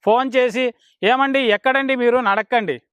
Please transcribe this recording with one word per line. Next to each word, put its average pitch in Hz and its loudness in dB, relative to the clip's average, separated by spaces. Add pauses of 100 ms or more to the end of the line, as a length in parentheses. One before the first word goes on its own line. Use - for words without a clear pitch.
ఫోన్ 247 0
చేసి, 247 0 (380)
"ఏమండి, 269 2
ఎక్కడండి 262 0
మీరు?" 240 0
అని 240 0
అడక్కండి. 202 -2 (160)